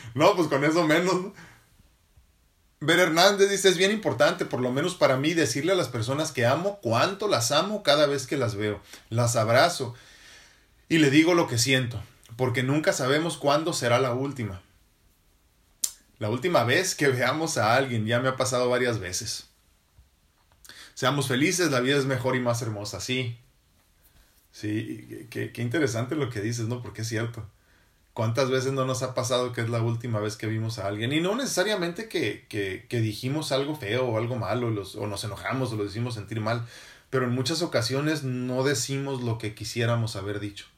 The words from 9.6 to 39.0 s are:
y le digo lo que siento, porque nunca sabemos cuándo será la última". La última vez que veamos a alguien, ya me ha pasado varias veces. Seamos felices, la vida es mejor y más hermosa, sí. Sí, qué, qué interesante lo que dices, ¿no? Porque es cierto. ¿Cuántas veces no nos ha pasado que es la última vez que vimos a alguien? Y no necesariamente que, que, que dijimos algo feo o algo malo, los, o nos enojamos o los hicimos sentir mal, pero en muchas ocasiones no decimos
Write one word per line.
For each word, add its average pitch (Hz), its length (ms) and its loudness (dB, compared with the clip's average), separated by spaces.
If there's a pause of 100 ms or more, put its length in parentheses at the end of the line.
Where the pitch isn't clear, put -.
y 160 80 4
le 147 140 6
digo 160 240 6
lo 170 120 4
que 123 120 -2
siento, 123 420 0 (360)
porque 127 260 0
nunca 151 300 2
sabemos 156 440 0
cuándo 151 360 2
será 120 260 2
la 127 140 0
última". 123 500 -6 (1600)
La 107 120 -2
última 143 320 2
vez 156 320 2
que 143 140 2
veamos 131 500 0
a 113 160 4
alguien, 120 320 0
ya 120 120 2
me 131 80 -2
ha 127 100 -2
pasado 123 320 0
varias 123 300 0
veces. 92 500 -8 (1500)
Seamos 131 320 0
felices, 165 420 2
la 131 100 2
vida 131 160 2
es 135 100 2
mejor 131 300 0
y 127 40 -2
más 120 240 0
hermosa, 107 360 -6
sí. 123 380 -4 (1160)
Sí, 113 800 -8
qué, 117 220 -8
qué 120 100 -10
interesante 120 540 -2
lo 139 160 -2
que 104 100 -4
dices, 117 260 -4
¿no? 120 140 -6
Porque 110 220 -12
es 113 40 -6
cierto. 113 400 -6 (680)
¿Cuántas 120 360 0
veces 131 240 2
no 135 120 0
nos 127 180 -2
ha 127 100 -4
pasado 123 400 0
que 120 80 -4
es 113 80 0
la 117 100 0
última 117 400 -2
vez 107 180 -2
que 113 100 -6
vimos 110 320 -4
a 95 80 -4
alguien? 107 260 -2
Y 156 80 2
no 185 140 0
necesariamente 202 720 -2
que, 131 400 -4
que, 98 400 -6
que 120 100 0
dijimos 123 520 -2
algo 143 240 0
feo 123 320 -2
o 110 100 0
algo 117 200 -2
malo, 113 340 -2
los, 101 240 -6
o 110 100 -6
nos 104 180 -6
enojamos 113 480 -4
o 113 40 -4
los 101 160 -4
hicimos 120 240 -6
sentir 107 260 -6
mal, 117 240 -2 (460)
pero 127 140 0
en 120 100 0
muchas 151 260 -2
ocasiones 143 640 0
no 127 400 -2
decimos 135 580 -2